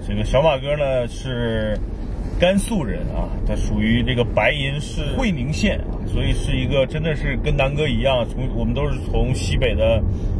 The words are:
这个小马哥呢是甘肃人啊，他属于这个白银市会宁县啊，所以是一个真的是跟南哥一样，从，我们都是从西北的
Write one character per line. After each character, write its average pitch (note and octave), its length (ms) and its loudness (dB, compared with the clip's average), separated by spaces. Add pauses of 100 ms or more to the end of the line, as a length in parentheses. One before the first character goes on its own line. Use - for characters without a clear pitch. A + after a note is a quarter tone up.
这 G#2 80 -2
个 G#2+ 100 0
小 B2+ 180 4
马 D#3 160 4
哥 C#3 180 -2
呢 C3 320 0
是 A2+ 680 -2 (600)
甘 F#3+ 200 4
肃 F#3+ 260 -2
人 F2+ 160 -4 (140)
啊， E2+ 140 -2 (180)
他 G#2+ 100 0
属 G#2+ 240 0
于 A2+ 220 2
这 A#2+ 120 0
个 A#2+ 100 2
白 A2 280 2
银 C#3+ 280 -2
市 - 220 -6 (140)
会 A#3+ 140 2
宁 C#3 220 -2
县 - 260 0 (120)
啊， - 160 -4
所 - 180 -2
以 C3+ 80 2
是 C#3 240 0
一 C3 100 0
个 C3 200 2
真 D3+ 160 -4
的 D#3 120 0
是 C#3 240 -2
跟 C#3+ 180 0
南 C#3 180 2
哥 D3+ 140 0
一 A#2 120 0
样， B2 280 2
从， C3 280 -4
我 A2+ 80 0
们 A#2 100 0
都 C#3+ 140 0
是 C3 100 0 (120)
从 A#2 240 2
西 - 220 0
北 A#2+ 180 2
的 A2 280 4 (380)